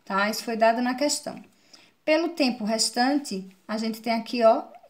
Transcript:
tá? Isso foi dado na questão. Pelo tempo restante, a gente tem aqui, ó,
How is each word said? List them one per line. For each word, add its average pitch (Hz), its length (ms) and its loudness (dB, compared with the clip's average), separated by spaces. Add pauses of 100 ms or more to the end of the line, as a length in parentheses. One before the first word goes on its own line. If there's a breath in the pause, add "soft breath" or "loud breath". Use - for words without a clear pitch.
tá? 202 260 0
Isso 214 120 -6
foi 226 140 -4
dado 226 240 4
na 247 140 0
questão. - 460 -4 (640 soft breath)
Pelo 330 260 2
tempo 262 340 -2
restante, 226 840 -2 (180)
a 214 100 -6
gente 220 240 -6
tem 233 120 -4
aqui, 226 300 -2
ó, 233 220 6 (260)